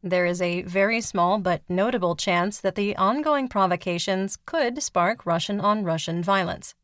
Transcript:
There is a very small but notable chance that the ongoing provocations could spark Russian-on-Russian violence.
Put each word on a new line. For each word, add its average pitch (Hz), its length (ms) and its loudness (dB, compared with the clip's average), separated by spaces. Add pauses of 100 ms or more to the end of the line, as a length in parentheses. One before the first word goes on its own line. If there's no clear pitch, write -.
There 180 240 2
is 175 160 0
a 175 200 -2
very 196 380 0
small 190 380 2
but 208 280 0
notable 185 480 2
chance 175 460 0
that 185 140 -2
the 202 220 -2
ongoing 269 520 0
provocations 190 960 0
could 294 380 -2
spark 185 420 0
Russian-on-Russian 175 960 0
violence. 180 600 -2